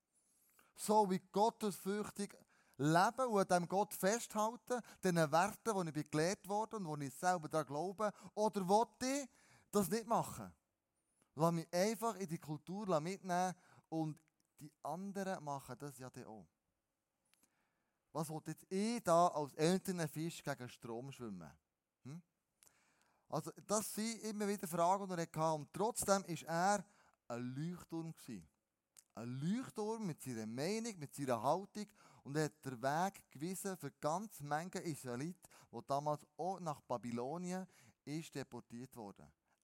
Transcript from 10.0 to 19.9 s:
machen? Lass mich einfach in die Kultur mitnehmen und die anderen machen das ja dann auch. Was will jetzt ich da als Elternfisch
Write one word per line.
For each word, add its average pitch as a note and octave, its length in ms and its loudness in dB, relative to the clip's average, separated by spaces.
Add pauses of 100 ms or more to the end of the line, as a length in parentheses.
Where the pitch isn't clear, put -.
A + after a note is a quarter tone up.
machen? C#3+ 460 0 (840)
Lass E3 160 4
mich E3 200 -2
einfach G#3+ 440 2
in F#3+ 120 -4
die D#3+ 100 -2
Kultur E3+ 640 -2
mitnehmen F3+ 540 0 (340)
und D#3 300 -2 (420)
die D3 100 -16 (120)
anderen F#3 600 -4
machen C#3 360 -6
das C#3 200 -10
ja B2+ 120 -12
dann B2 160 -14
auch. G#2 200 -16 (1700)
Was D#3 180 -4
will D#3 160 -6
jetzt - 240 -10
ich A3 320 0
da F3 260 8
als D3 260 -2
Elternfisch E3 880 0